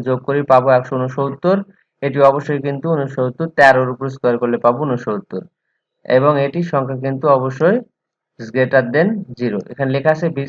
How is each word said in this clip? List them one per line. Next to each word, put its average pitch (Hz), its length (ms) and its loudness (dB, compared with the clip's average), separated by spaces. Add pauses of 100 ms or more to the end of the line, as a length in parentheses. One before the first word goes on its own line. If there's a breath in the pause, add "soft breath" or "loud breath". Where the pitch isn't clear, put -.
যোগ 127 180 0
করি, 143 140 0 (120)
পাবো 127 180 4
একশো 127 260 2
ঊনসত্তর। 135 600 -2 (460 soft breath)
এটি 139 160 -2 (120)
অবশ্যই 143 320 -2
কিন্তু 139 320 -6
ঊনসত্তর, 135 520 -4 (120)
তেরোর 131 320 6
উপর 127 180 -8
স্কয়ার 123 300 -2
করলে 120 200 -2
পাবো 123 240 2
ঊনসত্তর। 107 600 -6 (640)
এবং 135 260 4 (120)
এটি 139 160 -4 (120)
সংখ্যা 131 320 -2
কিন্তু 135 240 -4
অবশ্যই 139 480 2 (640)
is 113 100 -12
greater 127 340 2 (100)
than 170 140 2 (260)
zero। 120 240 -4 (120)
এখানে 131 220 -4
লেখা 139 180 0
আছে 156 180 0
বি 139 200 -6